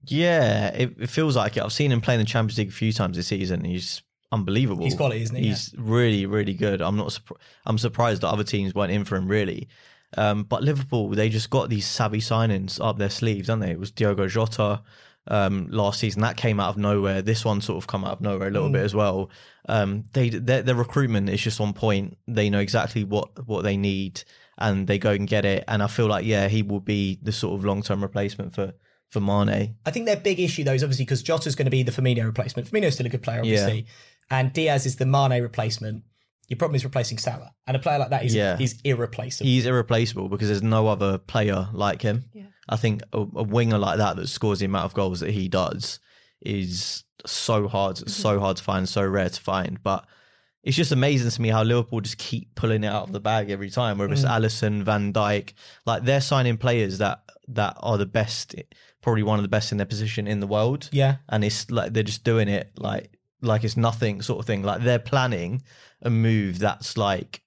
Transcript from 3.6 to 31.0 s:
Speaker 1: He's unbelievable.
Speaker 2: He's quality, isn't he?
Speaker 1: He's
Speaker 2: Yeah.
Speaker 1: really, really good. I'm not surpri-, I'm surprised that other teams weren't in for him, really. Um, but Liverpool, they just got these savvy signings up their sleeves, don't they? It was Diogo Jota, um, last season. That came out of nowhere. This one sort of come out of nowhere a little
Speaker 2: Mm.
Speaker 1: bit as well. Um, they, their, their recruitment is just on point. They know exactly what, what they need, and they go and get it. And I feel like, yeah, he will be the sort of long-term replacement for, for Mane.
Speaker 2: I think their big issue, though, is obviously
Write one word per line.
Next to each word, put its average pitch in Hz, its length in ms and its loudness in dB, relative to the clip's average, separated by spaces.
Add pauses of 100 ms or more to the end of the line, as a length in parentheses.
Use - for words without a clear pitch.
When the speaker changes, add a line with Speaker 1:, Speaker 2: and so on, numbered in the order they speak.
Speaker 1:
He's 90 380 -6 (300)
unbelievable. 101 520 0
Speaker 2:
He's - 100 2
quality, 117 280 0
isn't 113 140 -4
he? 110 120 0
Speaker 1:
He's - 260 -2
Speaker 2:
Yeah. - 80 -12
Speaker 1:
really, 110 440 4
really 101 280 0
good. 98 260 0
I'm 92 160 0
not 95 120 -2
surpri-, - 300 -12 (280)
I'm 110 120 2
surprised 113 440 0
that 85 60 0
other 104 160 0
teams 98 300 -2
weren't 98 180 0
in 101 120 0
for 98 120 -4
him, 92 120 -2
really. 101 400 0 (480)
Um, 104 280 2
but - 180 -2
Liverpool, 135 480 0
they 107 180 2
just 110 220 -2
got 135 180 2
these 107 180 -2
savvy 107 340 -2
signings 110 640 0
up 110 140 0
their 101 120 0
sleeves, 101 380 -2
don't 113 120 0
they? 95 120 -2
It 82 60 -6
was 98 120 -8
Diogo 101 380 0
Jota, 107 540 0 (460)
um, 98 420 0
last 104 300 0
season. 107 220 0
That 117 140 0
came 107 240 0
out 92 100 2
of 98 80 -4
nowhere. 98 440 2
This 110 220 0
one 104 160 2
sort 98 180 -4
of 92 100 -8
come 98 160 -4
out 95 80 -4
of 95 80 -8
nowhere 98 280 -2
a - 20 -2
little 101 180 2
Speaker 2:
Mm. 139 60 2
Speaker 1:
bit 95 100 2
as 98 100 0
well. 98 360 2 (380)
Um, 104 440 0
they, 127 180 2
their, 120 320 0
their 127 140 2
recruitment 117 520 0
is 98 140 0
just - 180 -2
on 104 120 0
point. 101 440 0 (120)
They 107 220 2
know 101 100 2
exactly 104 440 0
what, 104 440 -4
what 101 140 -2
they 101 140 2
need, 98 460 -2 (360)
and 98 280 0
they 101 120 0
go 104 120 2
and 101 160 0
get 104 180 0
it. 98 220 0
And 104 160 0
I 101 60 0
feel 113 180 0
like, 101 180 0
yeah, 104 240 2
he 107 140 2
will 101 180 -2
be 98 400 0
the 107 120 -4
sort 101 260 -4
of 95 60 -4
long-term 101 360 0
replacement 101 540 -6
for, 98 200 -4 (360)
for 107 100 -2
Mane. 104 540 2 (100)
Speaker 2:
I 156 60 -2
think 233 160 -4
their 208 100 2
big 196 220 0
issue, 175 240 0
though, 139 120 0
is 131 100 2
obviously 135 200 0